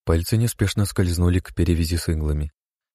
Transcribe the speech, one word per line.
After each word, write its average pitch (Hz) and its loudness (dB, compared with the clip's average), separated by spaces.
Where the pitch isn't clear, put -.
Пальцы 85 0
неспешно 110 0
скользнули 87 2
к - -8
перевязи 82 0
с - -6
иглами, 76 -2